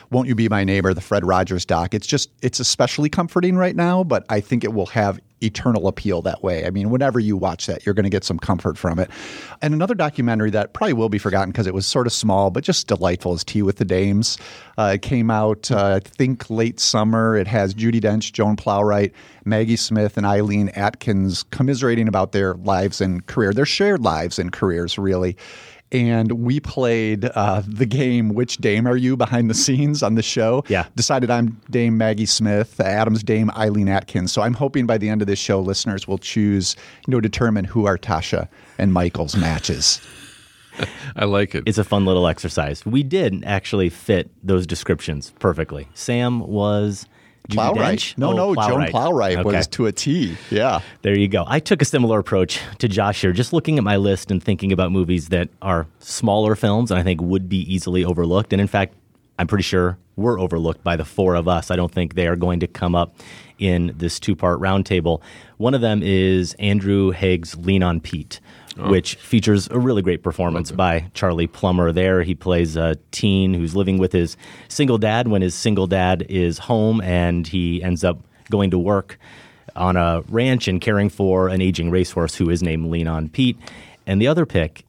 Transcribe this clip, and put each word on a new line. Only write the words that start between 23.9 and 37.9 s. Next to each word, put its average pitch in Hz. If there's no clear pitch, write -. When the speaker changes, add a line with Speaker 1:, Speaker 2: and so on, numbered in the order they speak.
Speaker 1:
lives 85
and 87
careers, 85
really. 92
And 117
we 120
played, 113
uh, 101
the 107
game, 120
"Which 120
Dame 110
Are 123
You?" 127
behind 120
the 110
scenes 143
on 110
the 113
show. 120
Speaker 2:
Yeah. 92
Speaker 1:
Decided 123
I'm 117
Dame 117
Maggie 110
Smith, 104
Adam's 107
Dame 110
Eileen 104
Atkins. 95
So 107
I'm 117
hoping 135
by 113
the 104
end 107
of 101
this 98
show, 98
listeners 95
will 95
choose, 101
you 131
know, 123
determine 107
who 104
are 95